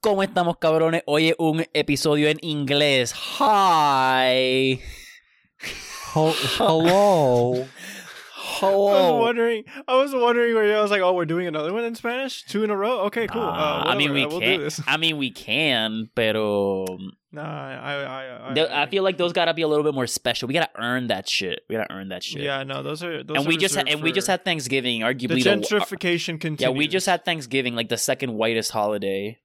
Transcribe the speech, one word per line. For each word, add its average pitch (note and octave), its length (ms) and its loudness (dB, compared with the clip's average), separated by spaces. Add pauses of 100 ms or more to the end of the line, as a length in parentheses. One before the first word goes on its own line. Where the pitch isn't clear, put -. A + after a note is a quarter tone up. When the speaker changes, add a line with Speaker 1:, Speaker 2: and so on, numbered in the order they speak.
Speaker 1:
¿Cómo G3 200 2
estamos, F3+ 360 0
cabrones? D#3+ 480 2
Hoy D#3 240 4
es D#3+ 80 0
un D#3+ 260 2 (100)
episodio D3 540 2
en D#3 140 2
inglés. C#3+ 720 2 (260)
Hi. C3 1400 4 (1400)
Speaker 2:
Hel-, D#3 200 2 (240)
hello. D#3+ 1080 4 (960)
Speaker 1:
Hello. G3 280 4
Speaker 3:
I F#3+ 240 6
was A#3 100 2
wondering, A#3 420 0 (220)
I B3+ 100 0
was C#4 180 2
wondering A#3+ 400 4
where G#3+ 220 4
I G#3+ 40 4
was G3+ 100 2
like, G3+ 120 2
"Oh, F#3 100 4
we're F3 140 0
doing E3+ 200 -2
another D#3 260 -4
one A#3 120 -2
in A#3 100 -6
Spanish? B3 500 -6
Two G#3+ 200 -2
in G#3 60 -2
a G3+ 60 0
row? G#3+ 260 0
Okay, G#3 240 -2
cool. A3+ 160 -4
Uh, - 20 -2
Speaker 1:
Nah, D#3 460 -2
I B2 60 2
mean, C#3+ 160 2
Speaker 3:
whatever, - 20 -2
Speaker 1:
we C#3 120 0
Speaker 3:
we'll E3 140 -4
do A2 60 0
Speaker 1:
can, D3+ 140 2
Speaker 3:
this." D3+ 260 -6
Speaker 1:
I C#3 100 0
mean, D#3+ 220 0
we C3 120 -2
can, A2 840 -2
pero G#2 720 0 (460)
Speaker 3:
Nah, D3 120 -14
I, C#3+ 320 -10
I, C3 760 -10
I, C3+ 40 -6
Speaker 1:
the, D#3 200 0
Speaker 3:
I C#3+ 100 2
Speaker 1:
I - 20 0
feel F#3+ 160 0
like G3 160 0
those F3 160 0
gotta E3+ 180 2
be D#3+ 100 -4
a D#3 60 0
little D3+ 160 2
bit D3 100 2
more B2+ 120 0
special. - 420 -4
We C3+ 60 -4
gotta E3 220 0
earn A#2+ 320 -4
that F#2+ 200 -4
shit. - 400 -4
We A2+ 80 -4
gotta G#2+ 160 -4
earn G2 160 -10
that F#2 160 -10
shit. - 180 -10
Speaker 3:
Yeah, C#3 220 -6
no, C3+ 180 -10
those D#3 220 -8
are, E3 180 -8
those D3 140 -6
Speaker 1:
And C#3 100 0
we E3 100 2
Speaker 3:
are - 20 -4
Speaker 1:
just F3+ 160 0
ha-, F#3 80 0
Speaker 3:
reserved D3+ 120 0
Speaker 1:
and D3+ 80 -4
we E3 100 0
just F#3+ 160 -2
Speaker 3:
for G3 40 2
Speaker 1:
had F3+ 140 -2
Thanksgiving, B2+ 560 -2
arguably B2+ 400 0
Speaker 3:
The - 0 -
Speaker 1:
the F#3+ 80 4
wa-, G#3 60 4
Speaker 3:
gentrification E3+ 1000 -2
Speaker 1:
yeah, B2+ 120 2
we D3 180 0
just F#3 160 -2
Speaker 3:
continues. - 20 0
Speaker 1:
had F3 200 0
Thanksgiving, C3 500 -2
like, A#2 140 -4
the A#2 80 0
second C3 360 -2
whitest A2 380 0
holiday. G#2 720 -2